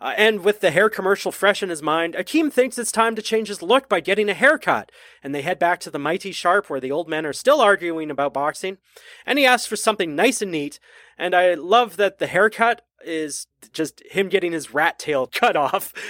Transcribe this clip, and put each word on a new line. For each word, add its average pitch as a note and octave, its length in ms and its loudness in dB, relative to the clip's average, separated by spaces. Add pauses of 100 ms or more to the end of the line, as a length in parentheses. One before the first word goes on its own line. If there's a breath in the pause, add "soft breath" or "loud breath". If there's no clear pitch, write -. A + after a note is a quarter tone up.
uh, E3 160 -6
and G#3 280 2
with G3+ 160 2
the F3+ 100 2
hair F#3 180 4
commercial G3 440 -2
fresh G3 280 0
in G3 80 -6
his D#3 140 -8
mind, E3 320 -2
Akeem D4+ 380 -2
thinks B3+ 260 0
it's A#3 140 -6
time A3+ 240 0
to G#3+ 60 -6
change A3 260 -2
his G3+ 120 -10
look A#3+ 280 2
by F#3+ 100 2
getting G3 300 0
a G3 60 -2
haircut, F3+ 580 2 (280 soft breath)
and C#3 140 -8
they C#3+ 80 -6
head F3 160 -4
back F3 220 2
to E3 100 -12
the D3+ 80 -8
Mighty E3+ 320 -4
Sharp, F3+ 400 0
where C#3 80 -4
the C3 140 -6
old D#3+ 160 -4
men D#3 180 -4
are C#3+ 60 -4
still C#4+ 280 2
arguing F3 480 2
about C#3+ 260 -2
boxing, D3+ 440 -4 (480 loud breath)
and C4 100 0
he C#4+ 80 4
asks B3 220 4
for - 80 -6
something G3 400 -2
nice A3+ 260 0
and G3 120 -6
neat, D3 260 -6 (400 soft breath)
and F3+ 160 -2
I F3+ 200 4
love F#3+ 420 2
that G3 240 0
the D3 80 0
haircut A3 540 2 (220)
is D#3 440 -8 (240)
just - 280 -6 (120)
him F#3+ 160 -2
getting F3 240 0
his D#3 200 -8
rat D3+ 280 0
tail C3+ 260 -2
<laughs> - 80 -20
cut G#3+ 220 2
off. D3+ 360 0 (180 loud breath)